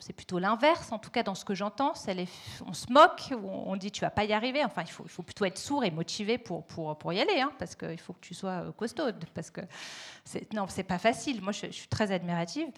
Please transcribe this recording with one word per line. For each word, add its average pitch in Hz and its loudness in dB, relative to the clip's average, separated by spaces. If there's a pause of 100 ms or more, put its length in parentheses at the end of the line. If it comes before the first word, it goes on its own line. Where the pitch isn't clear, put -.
c'est - -14
plutôt - -2
l'inverse, 226 6
en 220 -4
tout - -12
cas 240 2
dans 196 0
ce - -10
que 202 0
j'entends, 214 0
c'est 196 -4
les, 180 -2 (380)
on 185 -8
se - -6
moque, 330 8
on, 190 -4
on 196 0
dit 202 -6
tu - -6
vas 160 2
pas 208 2
y 208 2
arriver, 254 2
enfin 185 -2
il 165 -8
faut, - -12
il 165 -14
faut - -10
plutôt - -2
être 185 0
sourd 277 0
et 180 4
motivé 196 0
pour, 175 -6
pour, 151 -4
pour 160 -2
y 190 2
aller, 349 4
hein, 262 2
parce 170 -8
qu'il 165 -8
faut - -12
que - -12
tu - -14
sois, 185 -4
euh, 160 -6
costaud, 240 -2 (220)
parce - -8
que - -10 (640)
c'est, - -8
non, 208 0
c'est - -4
pas 180 0
facile, 226 4
moi 196 0
je, - -4
je - -8
suis - -12
très 214 2
admirative. 175 0 (120)